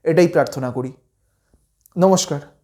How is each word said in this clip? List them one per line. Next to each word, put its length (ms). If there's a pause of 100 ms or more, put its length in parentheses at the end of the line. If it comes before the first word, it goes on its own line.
এটাই 300
প্রার্থনা 420
করি। 140 (1040)
নমস্কার। 440 (240)